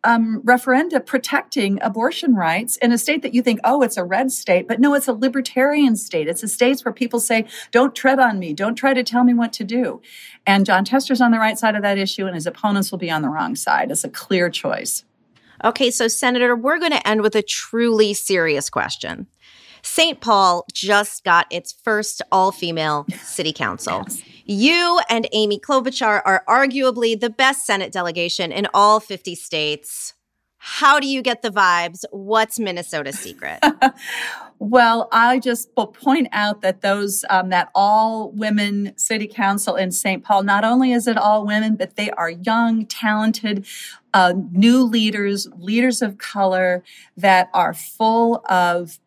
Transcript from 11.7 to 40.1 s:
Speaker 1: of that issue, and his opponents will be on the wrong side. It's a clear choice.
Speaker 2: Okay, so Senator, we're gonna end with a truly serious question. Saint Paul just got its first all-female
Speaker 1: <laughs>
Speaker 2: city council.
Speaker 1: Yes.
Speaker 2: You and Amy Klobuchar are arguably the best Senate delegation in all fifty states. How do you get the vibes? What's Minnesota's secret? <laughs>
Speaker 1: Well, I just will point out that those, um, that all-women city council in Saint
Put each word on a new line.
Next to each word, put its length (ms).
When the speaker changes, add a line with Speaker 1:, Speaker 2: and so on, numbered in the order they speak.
Speaker 1:
of 80
that 160
issue, 260
and 80
his 140
opponents 420
will 80
be 140
on 100
the 80
wrong 260
side. 360
It's 120
a 60
clear 400
choice. 540
Speaker 2:
Okay, 280
so 160
Senator, 480
we're 240
gonna 260
end 160
with 140
a 80
truly 720
serious 560
question. 560
Saint 380
Paul 540
just 500
got 260
its 220
first 500
all-female 800
Speaker 1:
<laughs> 100
Speaker 2:
city 300
council. 520
Speaker 1:
Yes. 160
Speaker 2:
You 540
and 220
Amy 260
Klobuchar 680
are 240
arguably 680
the 120
best 360
Senate 280
delegation 580
in 220
all 260
fifty 360
states. 800
How 420
do 80
you 140
get 220
the 60
vibes? 640
What's 480
Minnesota's 600
secret? 440
<laughs> 60
Speaker 1:
Well, 520
I 260
just 380
will 100
point 460
out 300
that 180
those, 480
um, 180
that 260
all-women 1200
city 280
council 520
in 140
Saint 340